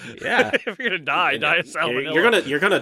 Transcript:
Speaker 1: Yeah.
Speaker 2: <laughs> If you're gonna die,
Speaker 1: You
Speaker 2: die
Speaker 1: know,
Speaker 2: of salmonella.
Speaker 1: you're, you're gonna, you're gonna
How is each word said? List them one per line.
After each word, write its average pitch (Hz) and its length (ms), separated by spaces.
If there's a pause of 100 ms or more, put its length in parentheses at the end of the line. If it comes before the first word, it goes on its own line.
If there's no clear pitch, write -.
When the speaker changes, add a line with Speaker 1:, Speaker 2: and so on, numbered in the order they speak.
(220)
Speaker 1:
Yeah. 226 300
Speaker 2:
<laughs> - 120
If 214 140
you're 240 120
gonna 185 100
die, 147 320
Speaker 1:
You 135 80
Speaker 2:
die 151 140
Speaker 1:
know, 170 40
Speaker 2:
of 170 80
salmonella. 131 380
Speaker 1:
you're, 156 80
you're 165 100
gonna, 220 200
you're 143 180
gonna 185 220